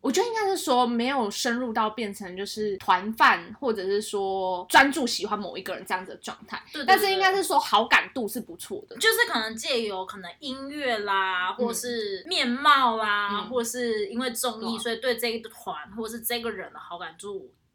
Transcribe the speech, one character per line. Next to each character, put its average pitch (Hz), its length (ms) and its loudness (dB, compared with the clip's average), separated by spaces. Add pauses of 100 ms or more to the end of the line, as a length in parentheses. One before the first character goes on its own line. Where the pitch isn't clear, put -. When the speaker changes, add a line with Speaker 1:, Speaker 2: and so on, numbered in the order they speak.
Speaker 1:
我 262 80 0
觉 370 100 2
得 480 60 2
应 453 60 -4
该 427 160 0
是 392 80 0
说 247 280 4
没 240 220 0
有 254 240 0
深 240 240 -2
入 247 160 -4
到 220 180 2
变 214 240 -6
成 180 220 -10
就 196 100 -6
是 208 300 -4
团 190 380 0
饭， 202 440 4
或 254 140 0
者 196 140 -2
是 202 160 2
说 190 680 -2
专 285 240 6
注 277 160 -2
喜 - 180 -2
欢 202 140 -2
某 185 180 -8
一 185 40 -8
个 185 120 -8
人 185 120 -10
这 190 100 -2
样 185 100 -6
子 - 60 -14
的 - 60 -14
状 - 280 -10
态。 - 160 -10 (120)
Speaker 2:
对， 302 80 -6
对， - 20 -6
对， - 20 -4
对。 - 0 -
Speaker 1:
但 370 140 6
是 392 100 4
应 381 80 2
该 381 160 4
是 392 80 2
说 320 160 4
好 226 280 4
感 - 280 4
度 233 140 -2
是 220 140 -6
不 170 160 -14
错 - 320 -10
的。 - 80 -14
Speaker 2:
就 403 100 4
是 453 240 4
可 254 80 2
能 220 160 -4
借 240 280 -2
由 190 220 -4
可 202 120 -12
能 185 120 -12 (120)
音 269 260 -8
乐 277 300 0
啦， 190 540 0
Speaker 1:
嗯。 - 40 -6
Speaker 2:
或 226 180 0
是 226 540 -4
面 330 180 0
貌 262 520 6
啦， 208 340 0
Speaker 1:
嗯。 208 180 -4
Speaker 2:
或 247 140 0
是 233 440 -2
因 233 120 -6
为 254 120 -2
综 233 300 -4
艺， 226 100 -4
Speaker 1:
对 226 40 -4
啊。 214 40 -8
Speaker 2:
所 233 120 -2
以 226 60 -4
对 240 180 0
这 233 100 -4
一 226 140 -2
团 175 560 -10
或 226 100 -6
是 226 140 -8
这 240 220 -4
个 233 100 -4
人 185 220 -10
的 - 40 -16
好 - 200 -14
感 165 200 -12
度 196 360 -12 (220)